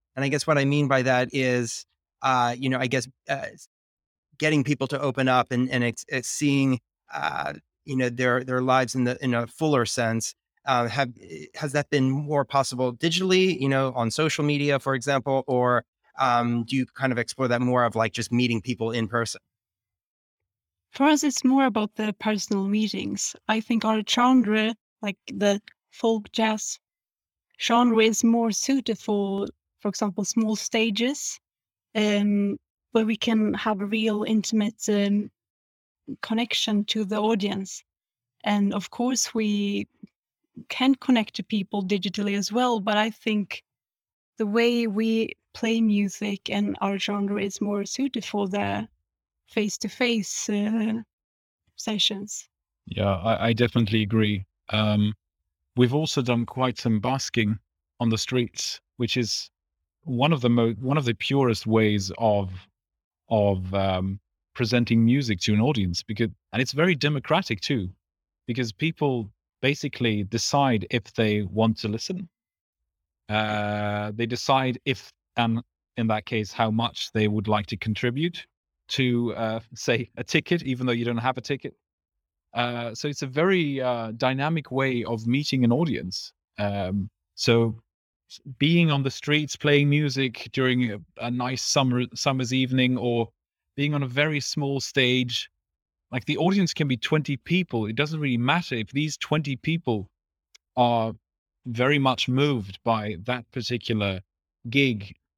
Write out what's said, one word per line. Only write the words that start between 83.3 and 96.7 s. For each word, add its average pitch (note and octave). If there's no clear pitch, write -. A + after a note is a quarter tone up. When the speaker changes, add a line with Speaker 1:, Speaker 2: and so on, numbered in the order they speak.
Speaker 3:
uh, A#2
dynamic C3+
way C3
of A2+
meeting C3
an A#2
audience. C3
Um, G2+
so A#2
s-, -
being E3
on C#3
the C3+
streets, D3+
playing D3
music C3+
during B2
a, G#2
a A#2+
nice B2
summer, B2+
summer's C3
evening, B2+
or A#2+
being D3
on C#3+
a C3
very D3
small C#3
stage, B2+
like, B2
the D3+
audience F#3+